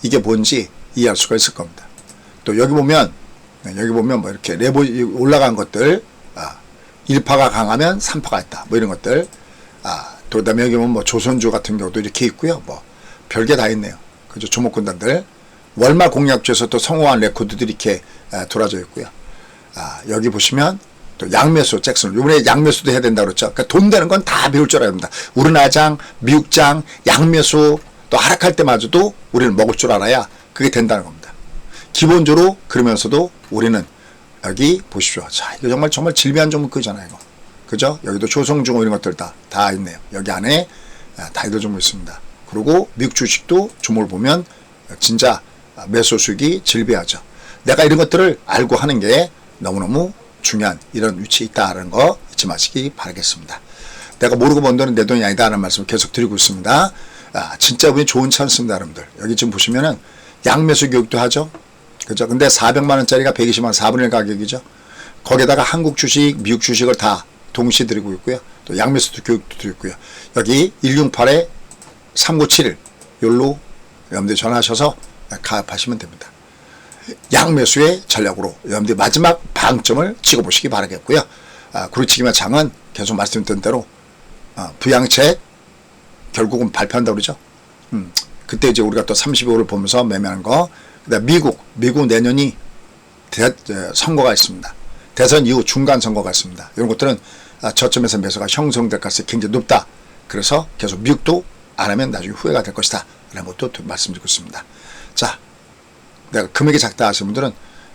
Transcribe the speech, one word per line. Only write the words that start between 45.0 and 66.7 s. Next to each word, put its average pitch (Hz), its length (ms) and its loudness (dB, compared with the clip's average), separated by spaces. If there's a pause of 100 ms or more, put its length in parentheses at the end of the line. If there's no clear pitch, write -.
매수 113 300 2
수익이 147 460 -2
질비하죠. 110 560 -2 (440)
내가 147 200 4
이런 156 140 6
것들을 170 480 4
알고 123 300 0
하는 135 240 0
게 135 300 2 (280)
너무너무 98 540 -4 (300)
중요한 104 360 -2 (140)
이런 107 300 -2
위치에 110 240 -4
있다는 92 440 -4
거 127 280 2 (140)
잊지 - 140 -6
마시기 131 500 -4
바라겠습니다. - 640 -8 (580)
내가 117 180 2
모르고 143 240 4
번 127 160 2
돈은 127 180 0
내 107 120 2
돈이 117 180 0
아니다 101 220 2
하는 107 140 0
말씀을 95 260 -4
계속 - 260 -4
드리고 104 240 -2
있습니다. 107 560 0 (420)
아, - 240 -8
진짜 135 320 2
운이 143 140 0
좋은 131 240 0
찬스입니다, 120 460 -2
여러분들. 80 320 -10 (140)
여기 110 140 -2
지금 120 160 -2
보시면은 123 480 0 (460)
양매수 143 460 2
교육도 120 300 0
하죠. 143 300 -2 (560)
그죠? 113 220 -4
근데 131 200 2
사백만 139 500 2
원짜리가 131 340 2
백이십만 117 360 0
원, 107 40 -2
사분의 117 340 2
일 113 40 0
가격이죠. 107 500 -2 (640)
거기에다가 131 380 2
한국 156 340 -2
주식, 143 460 2
미국 113 180 0
주식을 123 360 0